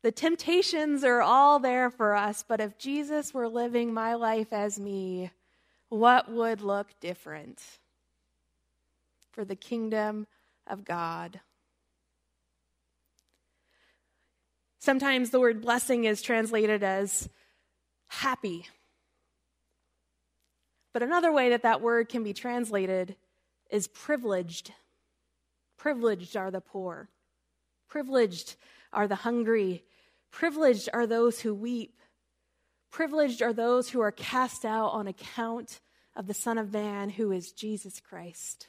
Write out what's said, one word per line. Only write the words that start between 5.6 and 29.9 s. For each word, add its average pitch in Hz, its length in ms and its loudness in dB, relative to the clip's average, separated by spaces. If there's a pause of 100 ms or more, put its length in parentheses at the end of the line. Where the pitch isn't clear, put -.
what 233 420 6
would 226 300 -2
look 202 260 -2 (140)
different 156 600 -12 (1700)
for 226 100 -8
the 196 140 -8
kingdom 214 680 -4 (380)
of 202 200 -12
God? 170 560 -6 (3500)
Sometimes 262 520 2
the 254 100 4
word 233 180 4
blessing 240 460 0
is 214 160 2
translated 220 600 0
as 196 440 -2 (800)
happy. 202 580 -4 (2250)
But 233 60 0
another 330 280 4
way 262 180 4
that 240 120 2
that 226 200 4
word 233 280 2
can 233 140 -4
be 208 100 -6
translated 196 840 -2 (540)
is 202 180 -2
privileged. 202 840 -4 (1040)
Privileged 226 580 -2
are 190 140 -4
the 190 100 -6
poor. 180 480 -10 (800)
Privileged 254 680 0 (360)
are 208 160 0
the 202 60 -2
hungry. 220 680 0 (480)